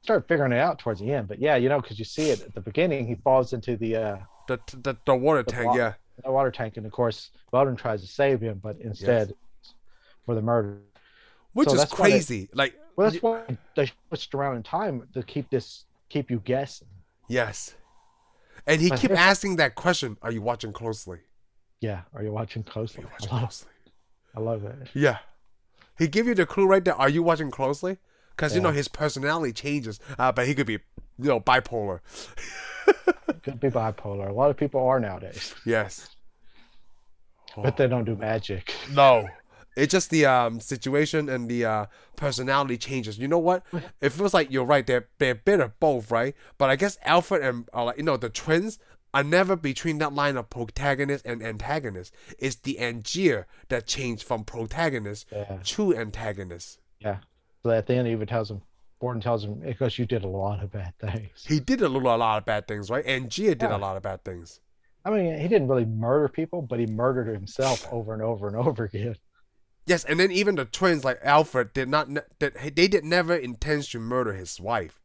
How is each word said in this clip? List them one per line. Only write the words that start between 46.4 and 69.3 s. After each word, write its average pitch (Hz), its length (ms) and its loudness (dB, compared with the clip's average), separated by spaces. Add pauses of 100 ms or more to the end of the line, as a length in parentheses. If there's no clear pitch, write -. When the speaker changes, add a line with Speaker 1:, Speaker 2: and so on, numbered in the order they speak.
Speaker 2:
But 135 140 4
I 139 60 4
guess 190 280 -2
Alfred 170 380 4
and, 123 320 -2
uh, 120 100 0
like, 120 140 -2
you 143 40 -4
know, 156 140 2
the 120 140 -4
twins 175 480 0 (360)
are 139 100 4
never 185 320 4
between 151 420 -2
that 147 140 0
line 143 240 0
of 117 140 -6
protagonist 135 760 -2
and 117 160 -8
antagonist. 110 680 -6 (260)
It's 135 180 -4
the - 240 -6
Angier 120 680 0 (220)
that 120 180 -2
changed 120 380 -4
from 113 200 -4
protagonist 113 840 -4
Speaker 1:
Yeah. 101 320 -8
Speaker 2:
to 180 340 0
antagonist. 104 840 -8 (220)
Speaker 1:
Yeah. 101 180 -4 (500)
But 113 80 4
at 110 100 0
the 123 100 2
end, 123 100 0
he 113 80 0
even 107 120 -4
tells 110 240 -4
him, 101 120 -10 (360)
Gordon 123 220 -4
tells 117 240 -2
him, 104 160 -8
"Because 127 380 -4
you 120 80 -2
did 107 180 -2
a - 20 -6
lot 98 380 -4
of 95 80 -10
bad 92 260 -8
things." 104 480 -8
Speaker 2:
He 151 140 0
did 247 220 0
a 170 60 2
little, 131 260 2
a - 20 2
lot 113 220 2
of 104 80 -6
bad 107 200 -2
things, 104 220 -8
right? 127 160 -4
And 127 260 -4
Gia 208 240 0
did 113 140 -2
Speaker 1:
Yeah. 101 80 0
Speaker 2:
a - 20 -2
lot 98 200 -4
of 92 40 -10
bad 95 220 -8
things. 87 360 -14 (440)
Speaker 1:
I 190 60 -4
mean, 175 280 0
he 156 100 -2
didn't 180 200 4
really 127 160 4
murder 117 440 2
people, 160 340 -4
but 120 180 -4
he 117 60 0
murdered 120 420 0
himself 113 600 -2
Speaker 2:
<laughs> - 40 -10
Speaker 1:
over 110 220 -6
and 110 80 -6
over 110 260 -4
and 101 80 -4
over 120 280 0
again. 104 320 -6 (680)